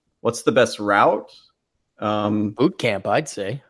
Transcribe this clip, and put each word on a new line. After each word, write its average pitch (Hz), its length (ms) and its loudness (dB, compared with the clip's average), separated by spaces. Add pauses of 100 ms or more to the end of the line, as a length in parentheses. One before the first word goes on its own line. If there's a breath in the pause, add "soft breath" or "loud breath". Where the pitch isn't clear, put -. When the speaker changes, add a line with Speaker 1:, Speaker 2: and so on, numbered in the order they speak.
(220)
Speaker 1:
What's 117 200 -4
the - 100 2
best 113 280 2
route?" 110 520 2 (680)
Um, 107 520 -2
Speaker 2:
Boot 147 280 -2
camp, 104 260 -4
I'd 127 240 0
say. 104 400 -8